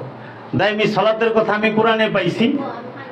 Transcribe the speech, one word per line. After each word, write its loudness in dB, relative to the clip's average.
দায়েমি 2
সালাতের 2
কথা 2
আমি 2
কোরআনে 2
পাইছি, 0